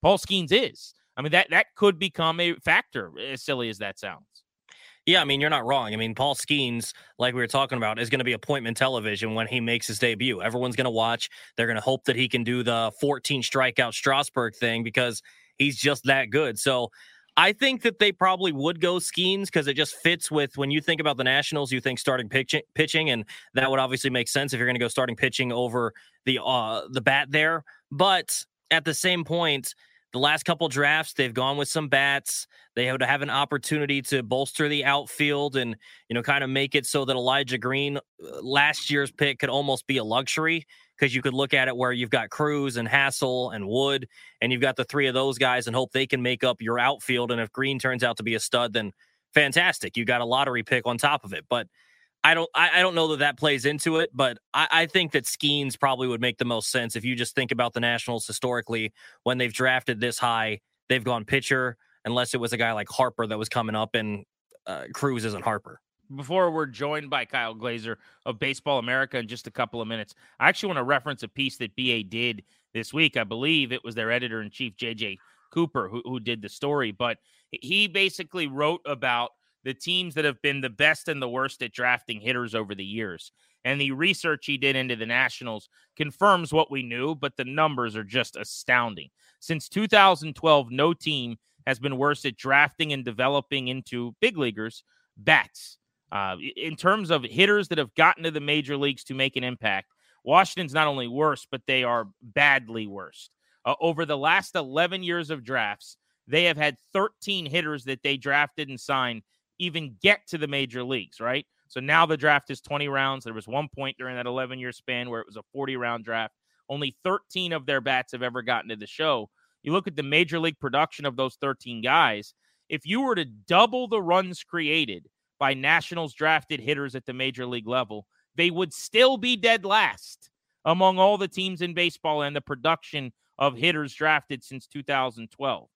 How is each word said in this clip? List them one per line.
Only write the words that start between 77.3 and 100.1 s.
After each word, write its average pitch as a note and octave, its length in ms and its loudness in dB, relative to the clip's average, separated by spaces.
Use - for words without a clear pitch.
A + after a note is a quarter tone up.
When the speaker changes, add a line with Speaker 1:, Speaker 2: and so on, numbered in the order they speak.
Speaker 1:
he F#3+ 360 -2
basically F3+ 600 -2
wrote D3 400 -2
about B2 440 -2
the C3 100 -6
teams F3 420 -4
that D3+ 120 0
have C#3 160 -2
been C#3 180 0
the C3 80 -4
best D3 400 2
and C#3+ 140 -4
the B2+ 60 -4
worst C3 340 -4
at A#2+ 100 -10
drafting B2 480 -2
hitters A#2+ 340 -2
over G#2 200 -2
the G2 100 -10
years. G2+ 480 -10
And C#3 160 -2
the C#3 120 -2
research D#3+ 520 -2
he C#3+ 140 -4
did C3+ 180 2
into B2+ 180 -2
the A2 120 -6
Nationals A#2+ 640 -4
confirms E3+ 560 2
what D#3 180 4
we C3+ 120 -4
knew, B2+ 320 -4
but C#3 240 -6
the B2+ 80 -4
numbers C3 500 0
are G#2+ 80 -6
just A2 320 -2
astounding. G#2+ 720 0
Since - 300 -6
two G#3+ 160 -2
thousand F3+ 500 6
twelve, D3 340 6
no C#3+ 220 2
team B2+ 460 -6
has C3 120 0
been C3+ 180 -4
worse C#3+ 300 0
at B2 100 -4
drafting D3 560 2
and C3+ 140 -6
developing C3 640 -2
into B2 520 -6
big A3+ 160 4
leaguers A2+ 480 -4
bats. - 640 2
Uh, F#2+ 260 -4
i-, C3 180 -10
in D#3 200 -8
terms F#3+ 340 2
of C3+ 140 2
hitters F#3+ 440 2
that E3 100 -2
have C3+ 160 -4
gotten E3 300 6
to E3 60 0
the D3+ 100 -4
major C#3+ 360 -2
leagues C#3 280 -2
to C3 100 -10
make C3+ 220 -2
an B2+ 80 -4
impact, A2 440 -4